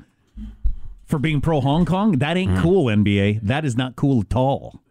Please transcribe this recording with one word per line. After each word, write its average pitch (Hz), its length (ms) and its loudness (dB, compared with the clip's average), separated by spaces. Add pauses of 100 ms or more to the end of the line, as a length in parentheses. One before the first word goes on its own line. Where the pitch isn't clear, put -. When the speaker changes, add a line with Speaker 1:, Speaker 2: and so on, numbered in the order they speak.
(1040)
Speaker 1:
for - 160 -4
being 151 200 0
pro-Hong 151 440 2
Kong, 190 280 0
that 147 240 0
ain't 185 160 0
Speaker 2:
Mm. 185 100 0
Speaker 1:
cool, 165 280 4
N 104 140 4
B 101 160 2
A. 104 220 2
That 131 220 -2
is 123 120 -2
not 127 180 -4
cool 139 280 0
at - 120 -4
all. 127 460 -2 (100)